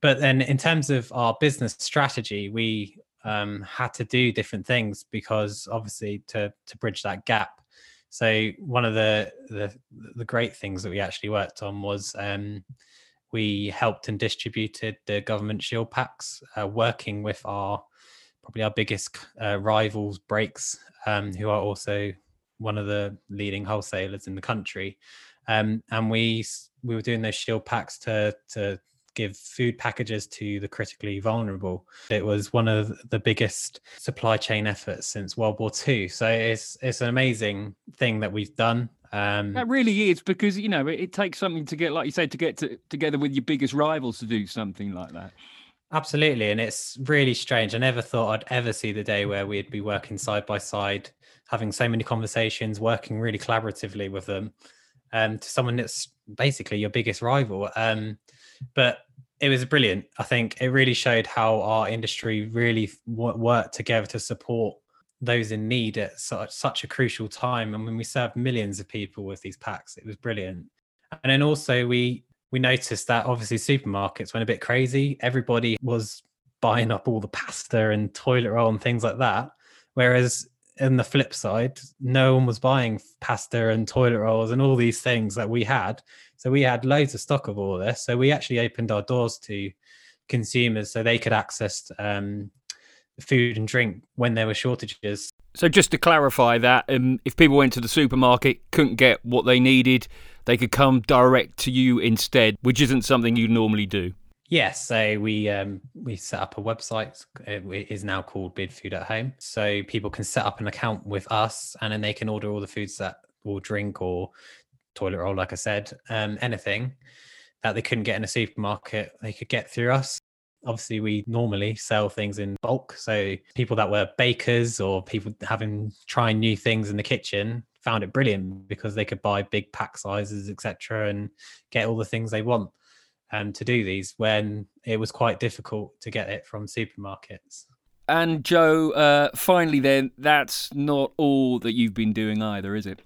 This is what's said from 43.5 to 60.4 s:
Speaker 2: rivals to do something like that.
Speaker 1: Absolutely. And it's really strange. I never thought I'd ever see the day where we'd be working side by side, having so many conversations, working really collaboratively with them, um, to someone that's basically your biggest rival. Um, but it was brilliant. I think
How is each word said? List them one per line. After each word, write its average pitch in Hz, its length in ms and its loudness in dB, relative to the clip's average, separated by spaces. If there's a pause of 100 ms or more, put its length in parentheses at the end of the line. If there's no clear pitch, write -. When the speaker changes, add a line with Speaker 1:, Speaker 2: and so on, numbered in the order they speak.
Speaker 2:
rivals 147 460 -2
to 120 60 -10
do 110 200 -2
something 101 480 -8
like 87 200 -12
that. 87 200 -16 (580)
Speaker 1:
Absolutely. 147 600 0
And 107 100 0
it's - 440 -6
really 139 280 4
strange. 110 400 0
I 113 60 -2
never 123 240 0
thought 113 260 0
I'd 110 260 -4
ever 117 160 -2
see 110 200 -6
the 104 120 -6
day 101 220 0
where 101 220 -2
we'd 98 240 -6
be 104 100 -6
working 101 380 -6
side 104 260 -2
by 104 140 -2
side, 101 500 -4 (400)
having 110 220 -4
so 120 180 0
many 113 140 0
conversations, 110 760 -2
working 113 400 -2
really 110 200 -4
collaboratively 104 720 -4
with 95 160 -10
them, 101 260 -6 (580)
um, 110 280 0
to - 100 -16
someone 123 260 0
that's - 340 -6 (260)
basically 135 420 -2
your 104 140 0
biggest 110 320 -2
rival. 113 520 0
Um, 107 440 -2 (560)
but 123 240 2 (400)
it 143 100 4
was 127 160 4
brilliant. 117 400 2 (140)
I 110 40 -2
think 117 380 -2